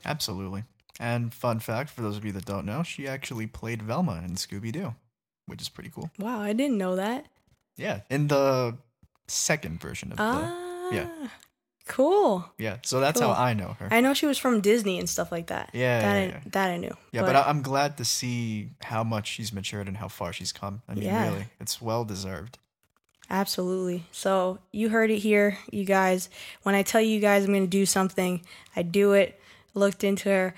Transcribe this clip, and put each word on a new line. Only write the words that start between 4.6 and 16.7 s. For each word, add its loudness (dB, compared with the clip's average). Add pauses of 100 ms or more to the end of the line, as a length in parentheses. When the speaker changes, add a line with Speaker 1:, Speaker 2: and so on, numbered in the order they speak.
Speaker 1:
which -14
is -10
pretty -16
cool. -12
Speaker 2:
Wow, -6
I -2
didn't 2
know 0
that. -4 (500)
Speaker 1:
Yeah, -6
in 2
the 4 (500)
second -2
version -10
of -6
the 0
Speaker 2:
Ah, -4
Speaker 1:
yeah. -2 (800)
Speaker 2:
cool. 4 (140)
Speaker 1:
Yeah, -4
so 0
that's 4
how 4
Speaker 2:
Cool. 2
Speaker 1:
I 4
know -4
her. -8
Speaker 2:
I 6
know 4
she 2
was 2
from 2
Disney 2
and -4
stuff -4
like -6
that. -8
Speaker 1:
Yeah, 2
Speaker 2:
That 4
Speaker 1:
yeah, 2
Speaker 2:
I, 0
Speaker 1:
yeah. -8 (120)
Speaker 2:
that 0
I -2